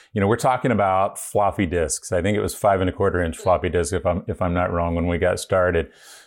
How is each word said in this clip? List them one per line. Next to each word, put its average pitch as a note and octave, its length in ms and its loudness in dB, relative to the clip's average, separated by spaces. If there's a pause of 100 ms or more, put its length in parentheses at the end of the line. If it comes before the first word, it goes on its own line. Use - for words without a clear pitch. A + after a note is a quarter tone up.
(120)
you G#2 80 0
know, G2 60 4
we're A2+ 100 2
talking B2+ 360 0
about G2 440 2
floppy G2+ 500 0
disks. E2 440 -2
I F2+ 100 0
think G2+ 160 0
it G#2 40 -2
was G2 140 -4
five G2 260 2
and F#2 100 0
a - 20 -2
quarter F2+ 300 0
inch D#2+ 140 -4
floppy F2+ 320 0
disk, E2+ 240 -2
if F2+ 140 -2
I'm, F2 200 -2
if - 160 -4
I'm F2 120 0
not F2+ 180 0
wrong, E2+ 240 -2
when E2+ 100 -2
we F2 120 0
got F2+ 200 0
started. F2+ 520 0 (360)